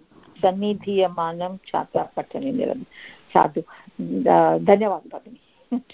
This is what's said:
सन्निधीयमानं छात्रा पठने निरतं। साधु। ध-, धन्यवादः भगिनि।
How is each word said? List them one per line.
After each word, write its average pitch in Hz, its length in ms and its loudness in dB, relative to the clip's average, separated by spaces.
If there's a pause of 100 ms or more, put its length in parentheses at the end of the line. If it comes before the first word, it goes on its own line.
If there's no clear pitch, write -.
(420)
सन्निधीयमानं 185 1200 -2
छात्रा - 360 -4
पठने 202 500 -8
निरतं। - 320 -4 (500)
साधु। 160 260 2 (400)
ध-, 170 640 2
धन्यवादः 202 540 2
भगिनि। - 640 -12 (140)